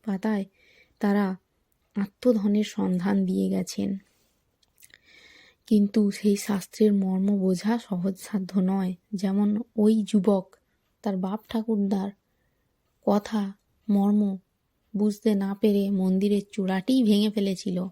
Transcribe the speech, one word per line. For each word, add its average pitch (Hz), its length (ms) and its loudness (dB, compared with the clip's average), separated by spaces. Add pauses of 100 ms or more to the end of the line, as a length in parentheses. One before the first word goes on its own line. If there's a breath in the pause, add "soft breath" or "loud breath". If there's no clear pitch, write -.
পাতায় 202 400 -2 (540 soft breath)
তারা 202 380 0 (580)
আত্মধনের 208 680 0
সন্ধান 190 640 -2
দিয়ে 190 240 -2
গেছেন, 196 480 -4 (1700 soft breath)
কিন্তু 202 440 2
সেই 202 240 0
শাস্ত্রের 202 580 0
মর্ম 196 440 0
বোঝা 190 420 0
সহজসাধ্য 190 800 -4
নয়। 185 340 -2 (200)
যেমন 208 480 0 (140)
ওই 214 320 4
যুবক 196 480 0 (460)
তার 196 160 -4
বাপ 190 220 -4 (100)
ঠাকুরদার 202 600 -2 (960)
কথা 208 480 0 (360)
মর্ম 202 480 2 (600)
বুঝতে 208 380 0
না 196 200 -2
পেরে 202 340 2
মন্দিরের 196 520 0 (100)
চূড়াটিই 190 520 0
ভেঙে 208 260 4
ফেলেছিল। 190 640 -4